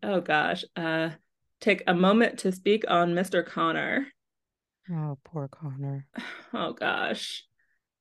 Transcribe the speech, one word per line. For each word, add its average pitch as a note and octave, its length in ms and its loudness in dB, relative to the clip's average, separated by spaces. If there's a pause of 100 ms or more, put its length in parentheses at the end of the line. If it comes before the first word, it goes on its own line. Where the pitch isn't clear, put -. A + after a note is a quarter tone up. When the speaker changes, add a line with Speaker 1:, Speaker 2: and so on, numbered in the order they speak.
Speaker 1:
oh G3+ 180 2
gosh, F3 420 0 (120)
uh, D#3+ 360 0 (480)
take G3 280 2
a F#3 60 6
moment G3 460 4
to F#3+ 120 0
speak G3+ 360 0
on F3 280 4
Mister F#3 280 0
Connor. E3 640 -2 (840)
Speaker 2:
Oh, D3+ 320 -4
poor C#3+ 240 -8
Connor. C#3 680 -8
Speaker 1:
<sighs> - 80 -12 (280)
Oh E3+ 220 -6
gosh. - 720 -4 (560)